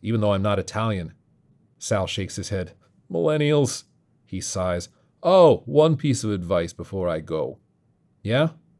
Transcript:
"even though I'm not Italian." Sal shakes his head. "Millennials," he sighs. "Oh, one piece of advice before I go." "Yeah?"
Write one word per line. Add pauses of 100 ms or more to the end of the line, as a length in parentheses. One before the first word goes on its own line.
"even
though
I'm
not
Italian." (640)
Sal
shakes
his
head. (380)
"Millennials," (400)
he
sighs. (340)
"Oh,
one
piece
of
advice
before
I
go." (640)
"Yeah?" (300)